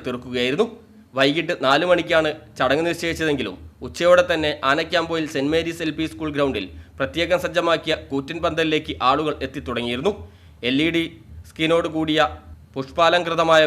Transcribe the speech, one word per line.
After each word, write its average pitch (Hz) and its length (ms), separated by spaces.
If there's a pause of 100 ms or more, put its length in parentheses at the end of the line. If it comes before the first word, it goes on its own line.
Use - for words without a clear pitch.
തീർക്കുകയായിരുന്നു. 127 580 (520)
വൈകിട്ട് 151 360 (120)
നാല് 143 240
മണിക്കാണ് 165 400 (280)
ചടങ്ങ് 139 300
നിശ്ചയിച്ചതെങ്കിലും 156 680 (300)
ഉച്ചയോടെ 175 460
തന്നെ 156 200 (180)
ആനക്കാംപൊയിൽ 165 640
സെന്റ് 143 200
മേരീസ് 165 320
എൽ 156 120
പി 160 140
സ്കൂൾ 156 240
ഗ്രൗണ്ടിൽ 131 300 (320)
പ്രത്യേകം 160 480
സജ്ജമാക്കിയ 165 480 (160)
കൂറ്റൻ 139 340
പന്തലിലേക്ക് 156 500 (160)
ആളുകൾ 151 240 (120)
എത്തിത്തുടങ്ങിയിരുന്നു. 127 680 (580)
എൽ 135 160
ഇ 165 100
ഡി 165 80 (460)
സ്ക്രീനോട് 165 460
കൂടിയ 156 240 (560)
പുഷ്പാലങ്കൃതമായ 165 920